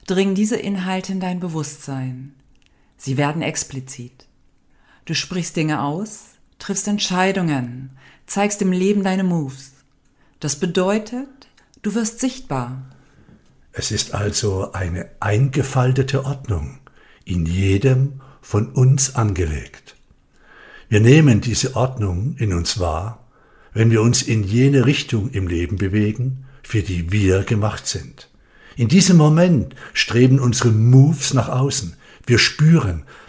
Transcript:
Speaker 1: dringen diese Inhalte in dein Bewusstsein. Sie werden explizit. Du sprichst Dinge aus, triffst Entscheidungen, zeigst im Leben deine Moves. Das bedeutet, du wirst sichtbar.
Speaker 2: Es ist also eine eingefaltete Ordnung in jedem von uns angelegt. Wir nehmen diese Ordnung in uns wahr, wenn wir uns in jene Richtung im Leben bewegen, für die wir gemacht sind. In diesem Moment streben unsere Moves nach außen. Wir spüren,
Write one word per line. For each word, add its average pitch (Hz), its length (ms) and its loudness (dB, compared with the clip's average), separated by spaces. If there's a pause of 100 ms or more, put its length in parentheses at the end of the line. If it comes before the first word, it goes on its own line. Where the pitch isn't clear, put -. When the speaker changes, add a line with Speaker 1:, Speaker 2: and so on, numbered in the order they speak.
Speaker 1:
dringen 190 280 0
diese 214 200 0
Inhalte 185 560 -6
in 190 80 -6
dein 180 200 -6
Bewusstsein. 139 920 -8 (640)
Sie 131 200 -6
werden 151 240 -2
explizit. - 840 -10 (800)
Du 165 80 -6
sprichst 175 420 -6
Dinge 156 260 -2
aus, 160 500 -8 (280)
triffst - 280 -6
Entscheidungen, 175 1040 -2 (340)
zeigst 208 360 -2
im 185 100 0
Leben 190 320 2
deine 190 200 -2
Moves. 160 500 -4 (640)
Das - 180 -6
bedeutet, 208 720 -4 (540)
du 208 140 -4
wirst 220 240 -4
sichtbar. 131 640 -6 (880)
Speaker 2:
Es - 200 -8
ist - 220 -6
also 98 600 -4
eine 90 360 -6 (100)
eingefaltete 131 1080 0
Ordnung 90 540 -6 (460)
in 87 200 -2
jedem 98 760 0 (200)
von - 280 -2
uns - 460 2
angelegt. 90 800 -4 (920)
Wir 104 100 4
nehmen 123 420 6
diese 120 340 -2
Ordnung 110 640 -2
in 104 160 -2
uns 85 260 -4
wahr, 87 480 -6 (460)
wenn 113 160 4
wir 113 120 4
uns 117 200 2
in 110 220 -2
jene 123 420 4
Richtung 120 460 -2
im 95 160 -4
Leben 87 300 -2
bewegen, 107 680 -2 (160)
für 104 220 -2
die 87 280 -6
wir 98 320 2
gemacht 107 440 -2
sind. - 420 -10 (460)
In 120 120 0
diesem 180 300 6
Moment 156 580 4 (180)
streben 127 460 4
unsere 123 300 2
Moves 131 640 6
nach - 160 0
außen. 127 460 -2 (300)
Wir 117 140 4
spüren, 131 640 2 (260)